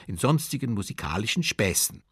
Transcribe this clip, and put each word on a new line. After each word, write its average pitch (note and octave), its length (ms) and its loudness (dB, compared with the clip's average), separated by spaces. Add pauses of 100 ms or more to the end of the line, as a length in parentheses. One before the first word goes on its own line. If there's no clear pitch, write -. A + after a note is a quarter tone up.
in - 100 -6
sonstigen C#3 560 2
musikalischen G2+ 680 -2
Späßen. - 680 0